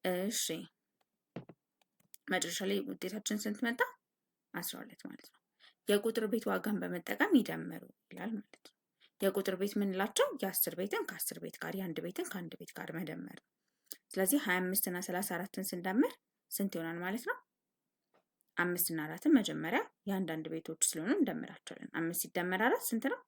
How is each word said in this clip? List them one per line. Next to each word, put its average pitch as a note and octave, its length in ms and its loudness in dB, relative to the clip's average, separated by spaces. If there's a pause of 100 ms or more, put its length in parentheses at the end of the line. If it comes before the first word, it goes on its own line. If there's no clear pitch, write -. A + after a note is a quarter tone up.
እሺ፣ F#3 400 0 (1800)
መጨረሻ F3 360 0
ላይ G3+ 180 2
ውጤታችን G#3 560 -4
ስንት G#3 240 -4
መጣ? A#3+ 180 0 (760)
አስራ - 220 -4
ሁለት - 280 -14
ማለት - 240 -16
ነው። - 120 -20 (480)
የቁጥር A3 380 2
ቤት A3 200 0
ዋጋን G3 320 0
በመጠቀም F3+ 560 2
ይደምሩ E3 500 2 (200)
ይላል F#3+ 300 -8
ማለት - 280 -10
ነው። - 120 -20 (460)
የቁጥር F#3+ 360 2
ቤት G3 160 0
የምንላቸው G3+ 540 2 (120)
የአስር - 380 0
ቤትን D#4 280 -2
ከአስር - 360 -6
ቤት E3 180 -10
ጋር፣ - 160 -6
የአንድ F#3 260 -4
ቤትን G3+ 260 -4
ከአንድ F3 280 -4
ቤት - 180 -14
ጋር - 220 -8
መደመር - 420 -6
ነው። - 100 -20 (640)
ስለዚህ F#3+ 320 4
ሃያ F#3 180 2
አምስት F#3 280 2
እና F3+ 140 -2
ሠላሳ F#3 300 -2
አራትን F#3+ 340 -4
ስንደምር F#3+ 480 2 (380)
ስንት G3 220 0
ይሆናል E3 260 -4
ማለት F#3+ 280 -4
ነው? A#4+ 100 -2 (1200)
አምስት F3 320 2
እና E3 140 -2
አራትን F3 320 2
መጀመሪያ F3 460 4 (240)
የአንዳንድ E3 440 0
ቤቶች D#3+ 340 -6
ስለሆኑ E3+ 320 2
እንደምራቸዋለን። - 800 -2
አምስት E3 260 0
ሲደመር F#3 420 0
አራት E4+ 220 4
ስንት A3+ 220 0
ነው? B4 220 0